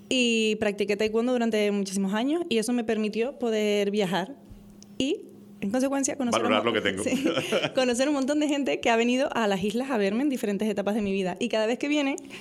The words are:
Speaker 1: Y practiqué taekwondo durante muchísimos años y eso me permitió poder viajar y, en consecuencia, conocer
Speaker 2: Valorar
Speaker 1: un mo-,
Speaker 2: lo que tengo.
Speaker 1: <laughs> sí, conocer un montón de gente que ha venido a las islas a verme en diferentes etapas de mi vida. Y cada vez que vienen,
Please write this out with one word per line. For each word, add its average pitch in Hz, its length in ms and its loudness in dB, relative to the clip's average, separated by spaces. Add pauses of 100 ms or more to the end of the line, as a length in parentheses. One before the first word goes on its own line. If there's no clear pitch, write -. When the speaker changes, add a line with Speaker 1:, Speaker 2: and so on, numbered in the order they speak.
Speaker 1:
Y 226 480 2
practiqué 208 400 0
taekwondo 220 360 0
durante 220 400 2
muchísimos 196 420 -2
años 285 340 0
y 226 100 2
eso 220 140 0
me 240 120 0
permitió 220 540 -2
poder 208 520 2
viajar 196 460 0 (600)
y, 277 240 -2 (380)
en 196 100 -4
consecuencia, 269 460 0
conocer 240 260 0
Speaker 2:
Valorar 107 180 4
Speaker 1:
un 110 60 2
mo-, 117 60 2
Speaker 2:
lo 107 100 2
que 101 60 0
tengo. 95 160 -2
Speaker 1:
<laughs> - 0 -
sí, 262 200 0 (500)
conocer 254 340 2
un 302 60 2
montón 277 260 0
de 294 80 2
gente 285 320 0
que - 100 0
ha 226 60 4
venido 247 380 2
a 226 140 0
las 190 160 0
islas 233 260 -2
a 247 80 0
verme 208 240 0
en 311 80 2
diferentes 214 380 -2
etapas 202 260 -2
de 226 80 0
mi 202 100 0
vida. 185 280 -2
Y 240 80 0
cada 220 180 0
vez 240 120 0
que 285 100 -4
vienen, 285 280 0 (240)